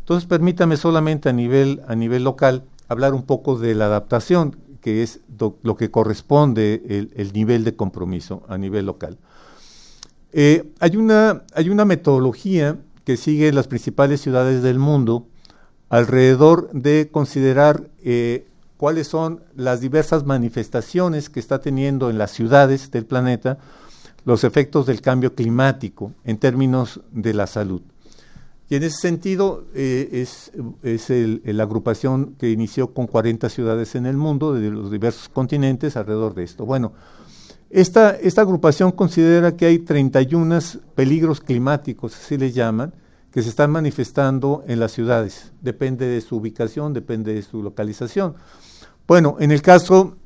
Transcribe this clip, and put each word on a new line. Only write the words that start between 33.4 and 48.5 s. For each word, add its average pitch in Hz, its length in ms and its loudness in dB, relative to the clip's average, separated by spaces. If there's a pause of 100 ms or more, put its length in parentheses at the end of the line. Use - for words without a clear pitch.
ciudades 113 460 -4
en 123 100 -4
el 135 140 -4
mundo, 151 340 -2
de 107 180 -2
los 104 200 -8
diversos 107 400 -6
continentes, 139 680 -2
alrededor 107 380 -4
de 92 100 -6
esto. 104 220 -12
Bueno, 123 260 -4 (800)
esta, 196 400 6
esta 185 320 2
agrupación 180 500 2
considera 170 640 2
que 170 100 2
hay 170 140 6
treinta 139 420 2
y 131 120 0
unas 165 440 0 (160)
peligros 151 460 2
climáticos, 131 760 -4
así - 220 -8
les 131 180 -2
llaman, 120 400 -2 (380)
que 123 100 -2
se 113 60 -2
están 147 220 2
manifestando 139 960 -2
en 117 140 -4
las 110 120 -2
ciudades. 113 680 -4
Depende 131 460 -6
de 120 140 -2
su 117 160 -8
ubicación, 113 560 -6
depende 110 420 -6
de 107 80 -6
su 110 200 -10
localización. 107 720 -6 (720)